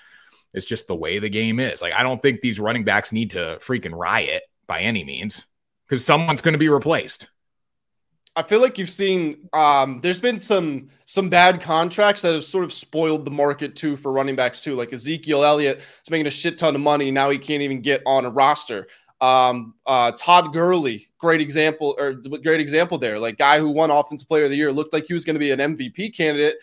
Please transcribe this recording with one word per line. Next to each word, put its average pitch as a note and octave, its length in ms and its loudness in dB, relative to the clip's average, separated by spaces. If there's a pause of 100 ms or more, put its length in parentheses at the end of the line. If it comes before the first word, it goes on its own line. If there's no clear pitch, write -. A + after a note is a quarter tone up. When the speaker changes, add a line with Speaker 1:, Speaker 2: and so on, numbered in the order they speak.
(520)
Speaker 1:
it's F#2+ 140 -10
just - 220 -8
the F2+ 80 -6
way E2 240 -6
the G#2+ 80 -4
game A2 320 -2
is. A#2 200 -6
Like, F2 120 -6
I A2+ 100 2
don't B2+ 180 -2
think C3+ 200 2
these A2+ 180 -4
running A2 260 -4
backs G2+ 280 0
need A2 180 -4
to D#2+ 320 -6
freaking F#2 340 -6
riot F2 460 -2 (240)
by E2 140 -6
any G2+ 240 -4
means, C#2 420 -12 (420)
'cause B2+ 160 -2
someone's D#3 380 0
gonna D#3 160 2
be D#3 100 2
replaced. D3 600 -2 (1080)
Speaker 2:
I E3 60 -2
feel G#3 180 2
like B3+ 180 4
you've F3+ 120 -4
seen, F#3 600 -2
um, C#3 480 4
there's F3+ 200 -2
been A#3+ 180 0
some, D#3+ 500 -2 (160)
some F#3+ 240 -2
bad F3 320 6
contracts F3 600 0
that E3+ 100 2
have D#3 120 -4
sort F#3+ 200 -4
of D#3 80 -8
spoiled D#3 520 -2
the C#3+ 60 -8
market C#3+ 440 -2
too D3 220 -4
for C#3 160 -6
running C3+ 240 0
backs B2 260 -2
too. C#3+ 140 -6
Like A#2+ 160 -6
Ezekiel C#3+ 520 -2
Elliott D3 340 2
is - 320 -20
making D#3 180 -2
a - 20 -4
shit E3 260 -4
ton D#3 200 0
of C#3 40 -4
money. D3 300 2
Now C3+ 200 2
he C#3 80 0
can't C#3+ 240 -6
even C3+ 180 -4
get C3+ 260 0
on C3+ 180 2
a B2 60 -6
roster. C3 560 0 (340)
Um, B2+ 540 2 (100)
uh, B2 280 2
Todd E3+ 420 4
Gurley, E3 540 0 (100)
great E3 240 2
example, D#3 560 0
or C#3 160 -4
th-, C3+ 280 -12
great D#3+ 160 2
example D#3 380 0
there. A2+ 220 -4
Like, A2+ 180 -4
guy D3 220 6
who D#3 100 0
won D3+ 220 2
Offensive D3 360 0
Player D3+ 180 2
of C#3 60 2
the C#3+ 60 -2
Year, D3 160 0
looked D3+ 220 -4
like D#3 120 -2
he F3 60 -8
was E3+ 140 -4
gonna D#3 120 -2
be D3 120 0
an C3 100 0
M D3+ 160 -2
V B2+ 140 -8
P G#3 180 -8
candidate D3+ 540 0